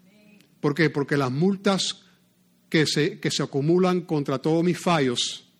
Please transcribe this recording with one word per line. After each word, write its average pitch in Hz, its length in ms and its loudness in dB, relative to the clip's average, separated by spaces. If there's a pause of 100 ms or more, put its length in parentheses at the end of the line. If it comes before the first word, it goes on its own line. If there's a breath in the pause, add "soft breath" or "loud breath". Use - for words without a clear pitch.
(600)
¿Por 143 120 0
qué? 151 160 2
Porque 143 280 -2
las 135 120 0
multas 190 680 0 (720 soft breath)
que 156 180 2
se, 156 320 -2
que 156 100 -4
se 147 140 -4
acumulan 180 580 2
contra 143 380 -2
todos 165 240 0
mis 175 160 0
fallos, 139 800 -2